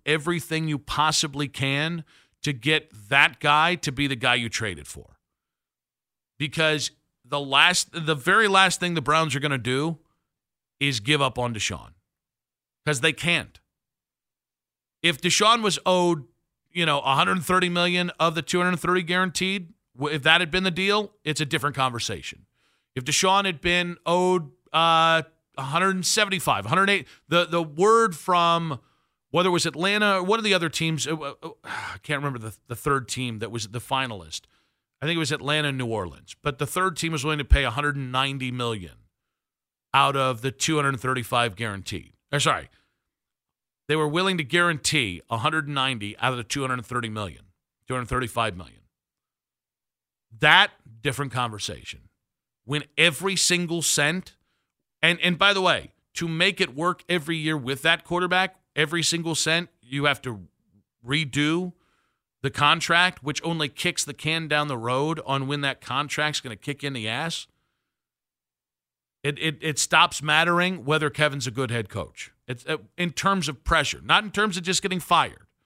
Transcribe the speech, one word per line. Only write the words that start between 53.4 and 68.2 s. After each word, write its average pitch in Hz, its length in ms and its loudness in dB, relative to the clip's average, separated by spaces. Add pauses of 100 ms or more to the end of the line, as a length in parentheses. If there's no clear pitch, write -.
cent, 156 520 -2 (680)
and, 170 180 4
and 175 160 2
by 196 160 4
the 196 80 0
way, 147 320 0 (220)
to 170 120 -6
make 170 320 0
it 147 160 -2
work 170 320 -4
every 165 300 -2
year 156 180 -2
with 131 280 -6
that 165 200 2
quarterback, 180 520 -2 (200)
every 156 280 0
single 165 320 -2
cent, 165 340 0 (100)
you 139 260 -4
have 143 180 2
to 104 240 -10 (580)
redo 151 680 -2 (680)
the 135 80 -4
contract, 170 720 2
which 143 200 -4
only 160 260 -2
kicks - 340 -4
the 147 120 -8
can 160 320 -4
down 147 200 0
the 131 120 -4
road 139 480 -2
on 135 180 -2
when 143 160 -4
that 135 180 -4
contract's 147 640 -4
gonna 117 140 -12
kick - 280 -10
in 143 100 -6
the 110 140 -6
ass. 147 380 -6 (1800)